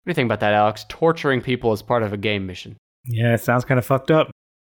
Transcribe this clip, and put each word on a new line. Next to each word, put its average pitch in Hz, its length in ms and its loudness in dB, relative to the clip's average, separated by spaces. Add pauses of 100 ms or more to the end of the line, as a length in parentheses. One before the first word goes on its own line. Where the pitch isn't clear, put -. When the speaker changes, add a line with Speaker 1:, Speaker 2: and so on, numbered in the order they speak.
Speaker 1:
What 180 80 -6
do - 0 -
you 170 40 -4
think 131 120 0
about 110 140 0
that, 104 120 2
Alex? 107 380 2
Torturing 160 500 0
people 120 320 -2
as 101 80 -2
part 120 220 -2
of 101 100 -4
a 104 60 -6
game 101 260 -2
mission. 92 320 -14 (300)
Speaker 2:
Yeah, 117 280 0
it 113 60 0
sounds 123 240 0
kinda 127 180 0
fucked - 280 0
up. 156 200 2 (320)